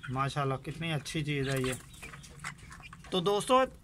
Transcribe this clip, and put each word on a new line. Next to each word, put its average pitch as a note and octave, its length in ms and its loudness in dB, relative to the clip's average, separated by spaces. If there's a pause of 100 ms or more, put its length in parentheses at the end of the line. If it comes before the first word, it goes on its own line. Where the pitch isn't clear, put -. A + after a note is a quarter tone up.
(100)
माशाल्लाह C3+ 500 2
कितनी D#3+ 320 -4
अच्छी D#3 320 -2
चीज़ C#3 260 0
है C3+ 120 2
ये। B2+ 120 0 (1300)
तो F#3 160 2
दोस्तों, G#3 360 6 (260)